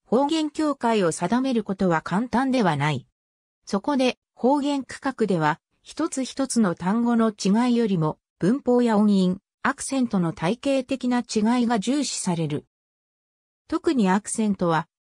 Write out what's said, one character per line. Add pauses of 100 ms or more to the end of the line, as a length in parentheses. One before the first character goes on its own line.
方
言
境
界
を
定
め
る
こ
と
は
簡
単
で
は
な
い。 (580)
そ
こ
で、 (180)
方
言
区
画
で
は、 (220)
一
つ
一
つ
の
単
語
の
違
い
よ
り
も、 (220)
文
法
や
音
韻、 (240)
ア
ク
セ
ン
ト
の
体
系
的
な
違
い
が
重
視
さ
れ
る。 (1000)
特
に
ア
ク
セ
ン
ト
は、 (180)